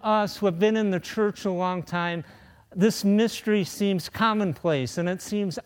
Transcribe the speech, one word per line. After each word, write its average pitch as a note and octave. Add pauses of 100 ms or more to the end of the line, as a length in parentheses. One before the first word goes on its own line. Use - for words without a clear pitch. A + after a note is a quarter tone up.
us G#3+
who G#3
have E3+
been G#3+
in G#3+
the F#3
church -
a G3
long F3+
time, F3 (500)
this G3+
mystery G#3+
seems G3
commonplace F3
and F3
it F3+
seems G3+